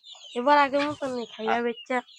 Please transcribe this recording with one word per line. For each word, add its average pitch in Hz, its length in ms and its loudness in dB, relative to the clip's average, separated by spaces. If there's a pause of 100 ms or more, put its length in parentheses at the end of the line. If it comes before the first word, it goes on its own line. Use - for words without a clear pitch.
(340)
এবার 254 240 4
আগের 285 260 2
মতন 294 300 -4
নেই, 233 180 -6
খাইয়া 226 300 0
বেচা। 240 360 -4 (200)